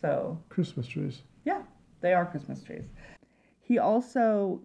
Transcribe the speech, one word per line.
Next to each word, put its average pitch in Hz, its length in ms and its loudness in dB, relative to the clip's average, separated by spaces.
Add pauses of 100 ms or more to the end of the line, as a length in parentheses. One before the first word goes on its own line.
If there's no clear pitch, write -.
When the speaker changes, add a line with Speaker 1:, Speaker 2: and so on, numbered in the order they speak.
Speaker 1:
So 160 480 -2
Speaker 2:
Christmas 139 380 -2
trees. 147 360 -6 (220)
Speaker 1:
Yeah, 381 180 -2 (380)
they 180 140 4
are 175 100 4
Christmas 143 380 -8
trees. - 220 -14 (760)
He 240 180 2
also 214 880 2